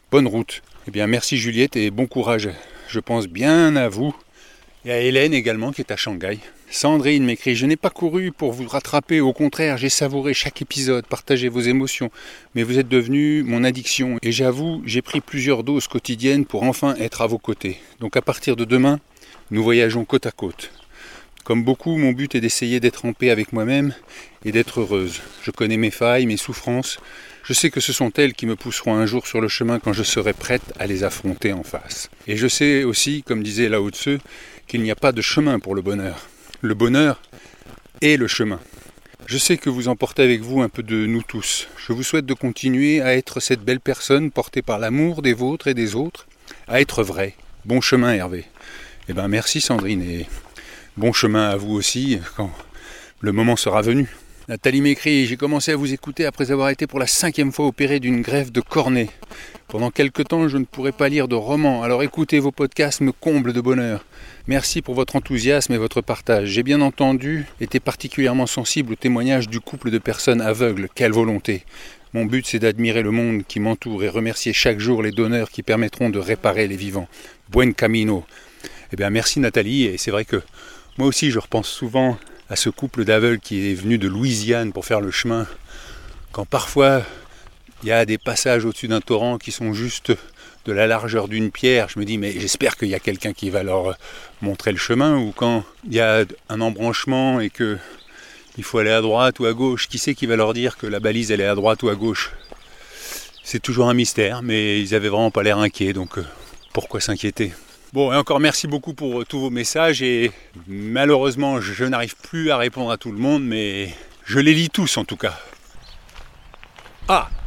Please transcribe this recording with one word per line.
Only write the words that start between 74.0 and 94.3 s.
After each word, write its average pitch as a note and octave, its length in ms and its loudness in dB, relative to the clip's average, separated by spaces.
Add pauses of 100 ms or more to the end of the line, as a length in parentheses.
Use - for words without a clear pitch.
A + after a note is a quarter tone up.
et G#2 60 0
remercier A2+ 440 -2
chaque G#2+ 280 2
jour A2 220 2
les G#2+ 100 0
donneurs A2+ 380 0
qui - 120 -8
permettront A2+ 480 0
de G2+ 80 -2
réparer G#2 480 0
les G2 100 -4
vivants. F#2+ 320 -6 (400)
Buen A#2+ 240 6
camino. » G#2+ 540 2 (640)
Eh G2 40 -6
bien, G2+ 120 0
merci A2+ 300 0
Nathalie, A#2+ 460 2
et F#2 140 0
c'est - 120 -4
vrai G#2+ 140 0
que G2 180 -2 (560)
moi C3 80 2
aussi, C#3 240 2
je A2+ 80 0
repense G#2+ 300 -2
souvent B2+ 500 -2 (320)
à G#2 60 -6
ce - 120 0
couple A#2 380 -2
d'aveugles A2 340 4
qui G2+ 300 -4
est G2 40 -2
venu G2+ 220 0
de G2 100 0
Louisiane A2 680 0
pour F#2+ 100 -8
faire A2 160 0
le G2+ 100 -2
chemin. A#2 360 -2 (840)
Quand G#2 120 -6
parfois, C3+ 580 4 (800)
il G#2+ 60 -4
y G#2+ 40 2
a A#2 120 6
des G#2+ 140 0
passages A#2+ 480 0
au-dessus A2+ 220 -4
d'un A2 120 0
torrent A#2 380 0
qui A2 140 -12
sont A2 200 -4
juste A#2 400 -2 (540)
de A2 60 -2
la G2+ 140 4
largeur A2 420 0
d'une G#2+ 220 -2
pierre, B2 380 2
je - 100 -10
me G#2 60 -2
dis, G#2+ 140 -4
mais G2+ 200 -4
j'espère G2+ 380 -2
qu'il G#2+ 120 -2
y F#2+ 60 -2
a F#2 60 -4
quelqu'un G2+ 320 -4
qui G2 160 -8
va F#2+ 140 -2
leur F#2 340 -2 (460)